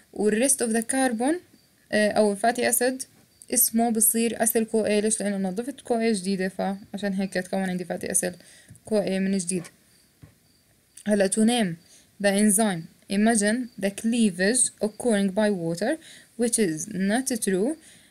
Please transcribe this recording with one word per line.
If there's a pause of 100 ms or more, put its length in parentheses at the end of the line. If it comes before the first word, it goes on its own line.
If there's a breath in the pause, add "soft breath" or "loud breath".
(160 loud breath)
والrest
of
the (100)
carbon، (560)
آه،
أو
الفاتي
أسيد (500)
اسمه
بصير
أسيل
كو
اي.
ليش؟
لأنه
أنا
ضفت
كو
اي
جديدة،
فعشان
هيك
تكون
عندي
فاتي
أسيل (520 loud breath)
كو
اي
من
جديد. (1400)
هلا
to
name (480 soft breath)
the
enzyme, (320)
imagine
the
cleavage (160)
occurring
by
water, (440 loud breath)
which
is
not (180)
true. (360 loud breath)